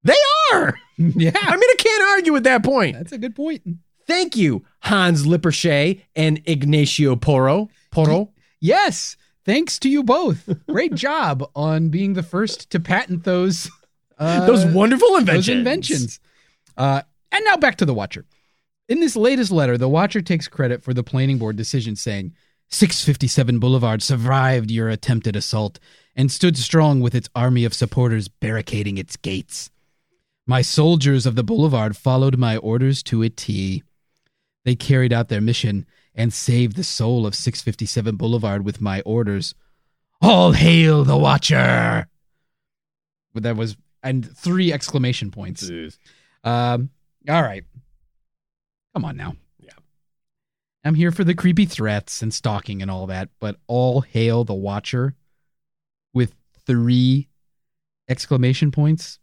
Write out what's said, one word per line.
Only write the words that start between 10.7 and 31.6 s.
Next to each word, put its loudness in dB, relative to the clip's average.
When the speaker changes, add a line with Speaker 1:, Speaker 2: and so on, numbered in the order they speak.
Speaker 2:
job -2
on 0
being 0
the -2
first -6
to -2
patent -2
those, -2
uh, 0
Speaker 1:
Those 6
wonderful 4
Speaker 2:
those 6
Speaker 1:
inventions. 2
Speaker 2:
inventions. -4
Uh, 0
and -2
now 2
back 2
to 2
the 0
Watcher. -8
In 0
this 0
latest 2
letter, 2
the 0
Watcher 0
takes -2
credit -4
for -2
the -2
planning 0
board -4
decision, -4
saying, -8
"Six 0
fifty-seven 0
Boulevard 0
survived 0
your -2
attempted -2
assault -4
and 0
stood 0
strong 2
with 0
its -4
army 2
of -2
supporters -2
barricading -6
its -12
gates. -10
My 2
soldiers 2
of 0
the 0
Boulevard 0